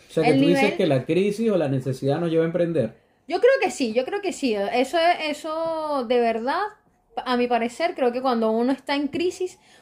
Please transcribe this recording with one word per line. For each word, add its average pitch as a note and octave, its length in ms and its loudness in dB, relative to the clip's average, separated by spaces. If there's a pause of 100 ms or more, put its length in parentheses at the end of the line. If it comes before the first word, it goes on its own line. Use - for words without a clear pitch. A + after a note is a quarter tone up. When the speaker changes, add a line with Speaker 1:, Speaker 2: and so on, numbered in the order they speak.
Speaker 1:
O - 40 -16
sea, D#3+ 100 2
que B3 80 4
Speaker 2:
el C4+ 80 4
Speaker 1:
tú C#4 80 4
dices - 160 4
Speaker 2:
nivel - 140 2
Speaker 1:
que G3 100 2
la C3+ 180 2
crisis G3+ 440 0
o G3 80 2
la D3 120 0
necesidad C3+ 500 -2
nos E3+ 100 -2
lleva D#3+ 140 2
a E3 40 0
emprender. E3 500 -2 (300)
Speaker 2:
Yo F4 120 -2
creo B4 120 6 (100)
que G#4 100 0
sí, A3+ 220 -4
yo B3+ 120 0
creo G4+ 160 -6
que C4+ 120 -4
sí. A#3 220 -2
Eso, B3 420 0 (260)
eso D#4 840 -4
de A#3+ 140 2
verdad, A#3 420 0 (540)
a B3 220 -2
mi A#3+ 100 0
parecer, A#3+ 480 -2
creo B3 160 0
que B3 100 -4
cuando A3+ 300 0
uno A#3 220 0
está C#4 220 -6
en C#4+ 120 -2
crisis, F4+ 500 -4 (240)